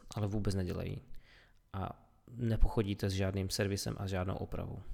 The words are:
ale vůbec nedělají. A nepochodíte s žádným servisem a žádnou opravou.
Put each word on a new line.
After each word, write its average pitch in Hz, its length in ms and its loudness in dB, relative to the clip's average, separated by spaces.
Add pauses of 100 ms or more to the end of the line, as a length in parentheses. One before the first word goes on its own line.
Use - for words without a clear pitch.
(160)
ale 104 120 0
vůbec 101 280 0
nedělají. 90 460 -2 (720)
A 92 340 -6 (300)
nepochodíte 107 720 4
s 95 40 2
žádným 95 360 2
servisem 101 500 0
a 101 80 -4
žádnou 92 280 0
opravou. - 440 -4 (140)